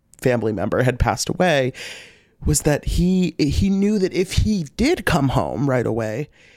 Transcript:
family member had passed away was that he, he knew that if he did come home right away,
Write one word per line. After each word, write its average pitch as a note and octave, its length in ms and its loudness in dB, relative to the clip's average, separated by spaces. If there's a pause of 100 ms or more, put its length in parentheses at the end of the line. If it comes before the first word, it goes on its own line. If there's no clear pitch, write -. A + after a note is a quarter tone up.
(220)
family A2+ 320 0
member G#2 300 0
had B2 160 0
passed A#2 300 0
away C#3+ 440 0 (720)
was D3+ 160 0
that D3 240 0
he, F3+ 540 2
he D#3 320 2
knew G3+ 260 2
that F#3 160 -2
if F3+ 180 -2
he G#3 340 0 (120)
did C4 260 0
come C#3 260 2
home G#2 380 -2
right B2 200 0
away, A2 420 -4 (280)